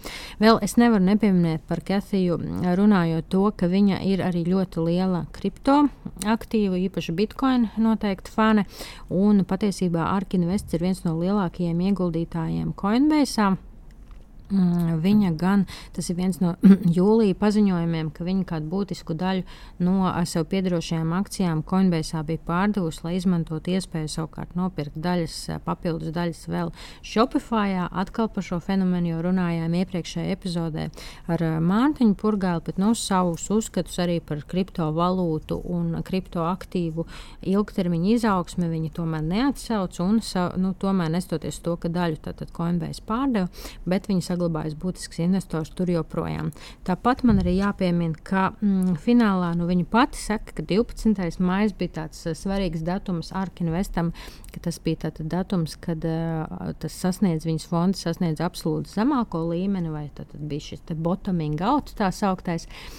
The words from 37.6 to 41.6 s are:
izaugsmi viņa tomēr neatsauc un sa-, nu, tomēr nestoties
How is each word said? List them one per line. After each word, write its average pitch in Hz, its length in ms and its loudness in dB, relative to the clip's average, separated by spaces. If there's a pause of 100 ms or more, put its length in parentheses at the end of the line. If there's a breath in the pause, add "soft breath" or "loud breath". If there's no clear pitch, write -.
izaugsmi 185 560 0
viņa 160 240 -4
tomēr 160 320 -2
neatsauc 208 800 -2
un 214 160 2
sa-, 180 320 0
nu, 185 160 0
tomēr 190 400 0
nestoties 165 480 -4